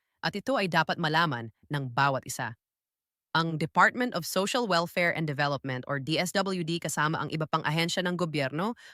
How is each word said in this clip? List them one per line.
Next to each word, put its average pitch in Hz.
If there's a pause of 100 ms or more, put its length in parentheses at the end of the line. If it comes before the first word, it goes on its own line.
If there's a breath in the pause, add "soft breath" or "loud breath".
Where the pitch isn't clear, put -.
(240)
at 165
ito 254
ay 196
dapat 165
malaman 151 (160)
ng 143
bawat 139
isa. 120 (800)
Ang 160
Department 214
of 170
Social 208
Welfare 175
and 160
Development 139
or 139
D 147
S 170
W 190
D 165
kasama 156
ang 147
iba 156
pang 156
ahensya 165
ng 180
gobyerno 160 (220 loud breath)